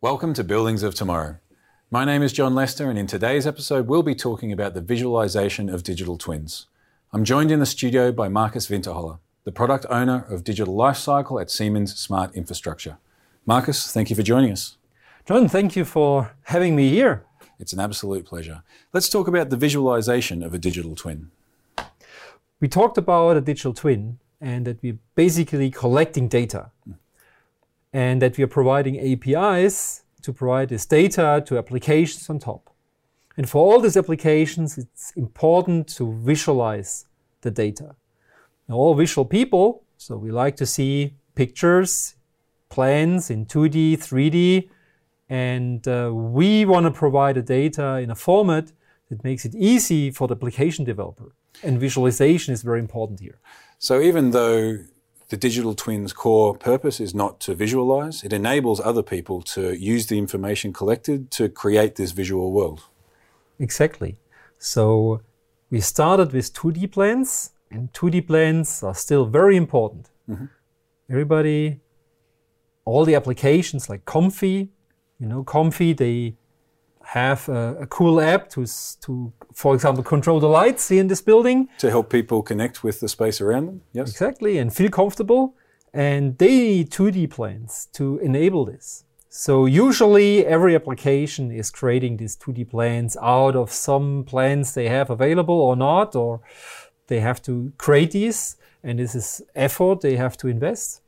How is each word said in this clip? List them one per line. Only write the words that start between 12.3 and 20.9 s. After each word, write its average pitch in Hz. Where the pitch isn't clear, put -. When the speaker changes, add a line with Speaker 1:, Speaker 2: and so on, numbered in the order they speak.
Speaker 1:
Infrastructure. 85
Marcus, 127
thank 107
you 113
for 107
joining 117
us. -
Speaker 2:
John, 214
thank 190
you 180
for 143
having 175
me 139
here. 180
Speaker 1:
It's -
an 92
absolute 98
pleasure. 80
Let's 180
talk 190
about 170
the 131
visualization 123
of 85
a 90
digital 85